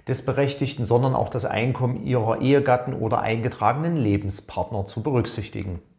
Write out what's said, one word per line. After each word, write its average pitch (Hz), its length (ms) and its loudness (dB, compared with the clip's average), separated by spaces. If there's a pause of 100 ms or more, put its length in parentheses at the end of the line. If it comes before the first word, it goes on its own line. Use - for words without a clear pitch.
des - 180 -2
Berechtigten, 135 600 0
sondern 123 280 4
auch 110 160 0
das - 160 -4
Einkommen 127 580 0
ihrer 113 380 0
Ehegatten 131 540 2
oder 113 260 0
eingetragenen 120 760 0
Lebenspartner 101 920 -2
zu - 160 -6
berücksichtigen. 104 760 -2 (200)